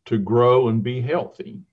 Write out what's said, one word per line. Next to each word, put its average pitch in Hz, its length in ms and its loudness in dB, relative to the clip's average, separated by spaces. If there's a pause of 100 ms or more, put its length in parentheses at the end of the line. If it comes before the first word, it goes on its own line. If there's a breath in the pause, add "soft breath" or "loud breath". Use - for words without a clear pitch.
to 117 100 -2
grow 120 520 4
and 110 140 0
be 123 200 -6
healthy. 160 580 -8 (120)